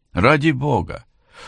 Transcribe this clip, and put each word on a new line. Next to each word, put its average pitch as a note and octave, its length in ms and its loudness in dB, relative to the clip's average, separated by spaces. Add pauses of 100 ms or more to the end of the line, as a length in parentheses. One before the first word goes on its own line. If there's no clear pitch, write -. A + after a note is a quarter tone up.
(140)
Ради C#3+ 380 4
бога! B2+ 520 -4 (440)